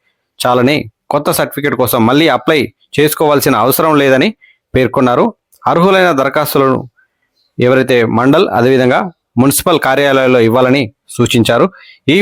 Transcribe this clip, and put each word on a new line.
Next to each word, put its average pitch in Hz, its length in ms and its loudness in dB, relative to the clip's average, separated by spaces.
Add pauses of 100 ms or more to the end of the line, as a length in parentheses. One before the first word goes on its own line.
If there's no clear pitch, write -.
(400)
చాలని, 123 380 0 (340)
కొత్త 147 260 -2
సర్టిఫికెట్ 143 400 -4
కోసం 123 300 -2
మళ్ళీ 147 260 2
అప్లై 151 240 -2 (380)
చేసుకోవాల్సిన 147 640 0
అవసరం 156 380 0
లేదని 135 280 2 (460)
పేర్కొన్నారు. 127 500 0 (460)
అర్హులైన 180 400 2 (100)
దరఖాస్తులను 139 580 0 (800)
ఎవరైతే 127 380 2 (220)
మండల్, 139 280 2 (120)
అదేవిధంగా 127 420 2 (400)
మున్సిపల్ 143 460 0
కార్యాలయాల్లో 131 640 2
ఇవ్వాలని 127 340 2 (340)
సూచించారు. 120 500 0 (480)
ఈ - 80 2